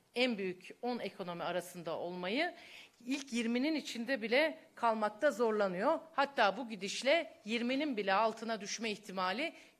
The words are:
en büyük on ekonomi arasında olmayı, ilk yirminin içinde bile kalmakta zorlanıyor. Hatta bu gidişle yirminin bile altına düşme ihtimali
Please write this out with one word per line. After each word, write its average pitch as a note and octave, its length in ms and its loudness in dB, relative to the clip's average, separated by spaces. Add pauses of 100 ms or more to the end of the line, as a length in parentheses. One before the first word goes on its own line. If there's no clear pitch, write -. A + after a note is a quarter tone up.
(140)
en A#3+ 240 2
büyük F#3 440 -6
on A#3+ 160 -2
ekonomi F3 440 -6
arasında E3+ 560 -4
olmayı, F#3 560 -2 (520)
ilk C#4 260 -4
yirminin A#3+ 420 2
içinde A#3+ 480 -4
bile C#4 360 2 (160)
kalmakta A3 560 2
zorlanıyor. A3 720 2 (120)
Hatta B3 440 4
bu A#3+ 120 -6
gidişle A3 680 0 (100)
yirminin A#3+ 520 0
bile F#3+ 160 2
altına A3 480 2
düşme G#3 300 -4
ihtimali G3 640 -2 (280)